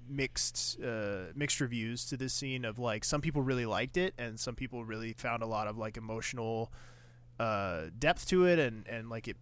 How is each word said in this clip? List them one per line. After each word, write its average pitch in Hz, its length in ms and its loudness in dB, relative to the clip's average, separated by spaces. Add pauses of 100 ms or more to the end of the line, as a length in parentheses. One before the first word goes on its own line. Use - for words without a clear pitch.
mixed, - 760 0
uh, 101 520 -2
mixed 143 260 0
reviews 120 460 0
to 143 100 -2
this 127 180 -2
scene 131 300 -2
of, 110 140 -4
like, 113 260 0
some 147 160 2
people 147 220 2
really 127 220 4
liked 113 320 0
it, 180 220 2
and 113 200 -6
some 120 160 -2
people 120 300 -6
really 113 280 -4
found 120 300 -2
a 113 40 0
lot 107 220 0
of, 110 100 -4
like, 110 180 -4
emotional, 113 760 -2 (640)
uh, 98 460 2 (140)
depth 147 300 4
to 180 180 8
it, 175 120 8
and, 113 300 0
and, 113 200 -6
like, 113 200 -6
it, 107 140 -6